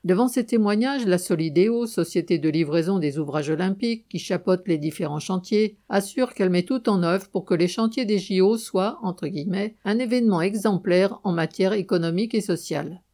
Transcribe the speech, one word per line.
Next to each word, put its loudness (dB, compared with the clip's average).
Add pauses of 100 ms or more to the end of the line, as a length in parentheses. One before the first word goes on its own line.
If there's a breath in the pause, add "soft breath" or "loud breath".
Devant 2
ces -2
témoignages, 0
la 4
Solideo, 0
société -2
de 0
livraison 0
des -2
ouvrages -4
olympiques -2
qui -8
chapeaute -2
les 2
différents -4
chantiers, -2 (120 soft breath)
assure -2
qu'elle 2
met 2
tout -2
en 2
œuvre 0
pour -6
que -2
les 2
chantiers -2
des 2
J 0
O 6
soient, -4
entre -4
guillemets, -4
un 0
événement 2
exemplaire 2
en 0
matière 0
économique -2
et 2
sociale. -4 (120)